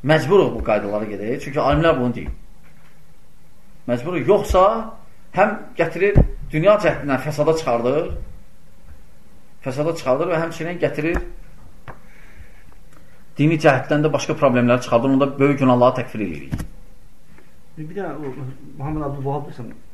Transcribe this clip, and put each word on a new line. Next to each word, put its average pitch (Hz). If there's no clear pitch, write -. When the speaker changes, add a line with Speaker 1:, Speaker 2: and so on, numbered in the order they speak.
Speaker 1:
məcburuq 147
bu 110
qaydalara 104
gedək. 104
Çünki 143
alimlər 147
bunu 123
deyir. 98
Məcburuq. 131
Yoxsa 185
həm 214
gətirir, 180
dünya 170
cəhdindən 139
fəsada 151
çıxardır, 127
fəsada 151
çıxardır 147
və 160
həmçinin 170
gətirir 156
dini 151
cəhətdən 147
də 151
başqa -
problemlər 123
çıxardır. 135
Onda 139
böyük 139
günahları 127
təkfir 107
eləyirik. 71
Speaker 2:
Bir 156
də 185
o, 139
Muhammed 151
Abdülvahab 139
desən 113